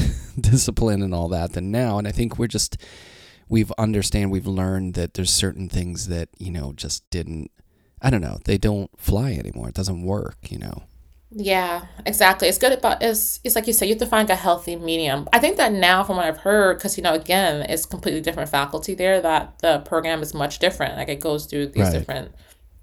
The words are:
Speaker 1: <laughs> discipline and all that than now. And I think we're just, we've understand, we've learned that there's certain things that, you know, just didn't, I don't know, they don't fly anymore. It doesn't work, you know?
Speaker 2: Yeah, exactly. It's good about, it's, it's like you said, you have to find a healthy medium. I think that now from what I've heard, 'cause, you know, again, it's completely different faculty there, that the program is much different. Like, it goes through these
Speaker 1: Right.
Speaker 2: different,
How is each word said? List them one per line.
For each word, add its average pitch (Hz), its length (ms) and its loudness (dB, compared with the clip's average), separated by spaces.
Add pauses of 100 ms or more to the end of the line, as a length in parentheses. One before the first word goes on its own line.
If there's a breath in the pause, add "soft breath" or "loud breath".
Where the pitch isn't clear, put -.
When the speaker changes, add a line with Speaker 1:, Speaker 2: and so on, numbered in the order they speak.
(120)
Speaker 1:
<laughs> - 280 -8
discipline 110 640 4
and 95 100 -2
all 85 180 -2
that 85 240 -4
than 90 180 -4
now. 113 260 0
And 104 80 -4
I 104 60 -6
think 120 260 -2
we're 117 80 0
just, - 300 -2 (720 loud breath)
we've 110 240 2
understand, 104 580 0
we've 95 160 -2
learned 95 480 -2
that 85 200 -4
there's 92 160 -2
certain 95 380 -2
things 87 400 -6
that, 85 200 -4 (100)
you 92 120 -10
know, 71 240 -6
just - 360 -10
didn't, 80 400 -6 (500)
I 131 80 0
don't 113 140 2
know, 53 240 -8
they 101 100 2
don't 101 420 -2
fly 117 340 0
anymore. 58 360 -8
It 60 60 -10
doesn't 95 300 -4
work, - 460 -6
you - 80 -10
know? 50 260 -12 (500)
Speaker 2:
Yeah, 185 520 0 (200)
exactly. 190 420 4
It's 214 80 2
good 254 160 6
about, 247 300 2
it's, - 420 -2
it's 247 120 0
like 220 100 -2
you 233 80 0
said, 202 140 2
you 220 60 4
have 220 60 -4
to 240 60 -2
find 214 240 2
a 180 60 4
healthy 175 400 0
medium. 160 560 -2
I 240 60 8
think 311 200 4
that 240 140 4
now 185 320 6
from 196 120 -2
what 180 80 0
I've 160 140 -2
heard, 196 420 4
'cause, 196 160 -4
you 180 60 -8
know, 170 120 2
again, 165 540 2
it's 160 160 -2
completely 160 360 -4
different 156 280 -4
faculty 147 460 -2
there, 185 260 2
that 160 400 0
the 156 200 4
program 160 420 -2
is 151 120 -8
much 147 260 -4
different. 160 360 0
Like, 135 120 -6
it 143 120 -6
goes 151 260 -4
through 143 220 -4
these 110 160 0
Speaker 1:
Right. 90 80 2
Speaker 2:
different, - 400 -6 (500 soft breath)